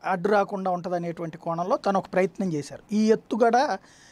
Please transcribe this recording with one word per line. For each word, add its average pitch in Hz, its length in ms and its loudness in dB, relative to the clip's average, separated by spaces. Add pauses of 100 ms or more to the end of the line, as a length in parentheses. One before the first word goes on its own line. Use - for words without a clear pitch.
అడ్డు 180 240 -2
రాకుండా 202 420 0
ఉంటుందనేటువంటి 170 680 -4
కోణంలో 175 380 -2
తను 196 220 0
ఒక 185 140 -4
ప్రయత్నం 185 400 0
చేశారు. 147 300 -6 (100)
ఈ 220 200 4
ఎత్తుగడ 233 440 2 (560)